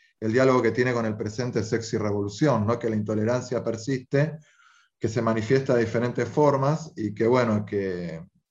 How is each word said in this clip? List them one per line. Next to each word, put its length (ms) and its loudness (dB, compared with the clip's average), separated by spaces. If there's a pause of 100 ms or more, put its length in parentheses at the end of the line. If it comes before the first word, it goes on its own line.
(200)
el 120 -2
diálogo 280 6
que 120 2
tiene 200 0
con 140 0
el 100 -4
presente 460 -4
Sexo 340 -4
y 20 -2
Revolución, 680 0
¿no? 120 0
Que 120 -4
la 60 -2
intolerancia 680 -2
persiste, 760 -2 (600)
que 80 -2
se 140 -2
manifiesta 520 2
de 100 4
diferentes 440 -2
formas 680 2
y 180 -4
que, 120 2
bueno, 380 4
que, 580 -6 (280)